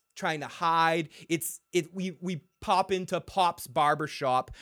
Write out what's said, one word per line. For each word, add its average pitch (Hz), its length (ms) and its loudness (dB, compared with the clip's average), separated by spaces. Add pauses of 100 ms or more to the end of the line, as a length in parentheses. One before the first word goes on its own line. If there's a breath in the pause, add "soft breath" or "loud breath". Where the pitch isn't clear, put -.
(160)
trying 160 260 -2
to 127 60 -8
hide. 165 600 2 (200 loud breath)
It's, - 300 -4 (120)
it, 170 220 -2
we, 185 280 -6
we 180 200 -4 (200)
pop 190 300 2
into 185 280 -2
Pop's - 480 0
barbershop 147 840 0 (100)